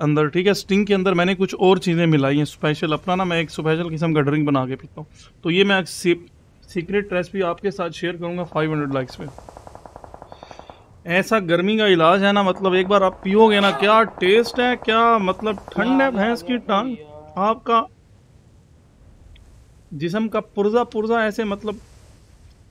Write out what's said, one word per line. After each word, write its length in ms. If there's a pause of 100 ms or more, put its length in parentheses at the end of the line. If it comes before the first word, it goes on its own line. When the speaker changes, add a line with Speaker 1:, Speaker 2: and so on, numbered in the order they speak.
Speaker 1:
अंदर, 260
ठीक 180
है। 100
स्टिंग 300
के 80
अंदर 200
मैंने 200
कुछ 200
और 240
चीज़ें 280
मिलाई 320
हैं 80
special। 460
अपना 220
ना, 100
मैं 160
एक 100
special 400
किस्म 240
का 60
ड्रिंक 260
बना 200
के 100
पीता 240
हूँ, 60 (380)
तो 60
ये 140
मैं 160
एक 80
सी-, 300 (460)
secret 480
recipe 320
आपके 260
साथ 220
share 240
करूँगा 280
five 280
hundred 220
likes 260
में। 80 (1900)
ऐसा 260
गर्मी 380
का 80
इलाज 360
है 100
ना, 100
मतलब, 320
एक 140
बार 140
आप 220
पियोगे 360
ना, 120
क्या 300 (180)
taste 400
है, 160
क्या, 440
मतलब, 360 (160)
ठंड 200
है 60
Speaker 2:
यार, 120
Speaker 1:
भैंस 320
की 100
Speaker 2:
यार, 160
Speaker 1:
टांग। 220
Speaker 2:
यार। 500
Speaker 1:
आपका 460 (2000)
जिस्म 360
का 120
पुर्जा 440
पुर्जा 400
ऐसे, 200
मतलब, 360 (920)